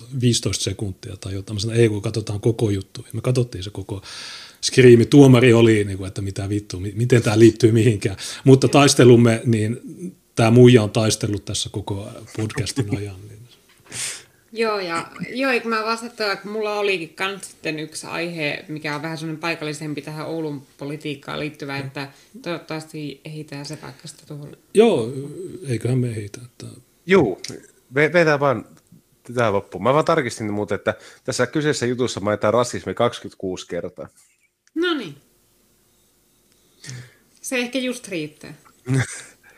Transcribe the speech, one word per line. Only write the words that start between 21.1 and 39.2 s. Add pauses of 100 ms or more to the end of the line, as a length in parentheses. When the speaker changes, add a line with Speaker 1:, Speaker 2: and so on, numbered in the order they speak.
Speaker 2:
liittyvä,
Speaker 1:
Mm.
Speaker 2:
että (300)
toivottavasti
ehditään
se
paikasta
tuohon. (160)
Speaker 1:
Joo, (540)
eiköhän
me
ehitä,
että (400)
Speaker 3:
Juu, (540)
ve-,
vedetään
vaan (680)
tää
loppuun.
Mä
vaan
tarkistin
muuten,
että (300)
tässä
kyseisessä
jutussa
mainitaan
rasismi
kaksikymmentäkuusi
kertaa. (680)
Speaker 2:
No
niin. (2250)
Se
ehkä
just
riittää. (340)
Speaker 3:
<laughs> (540)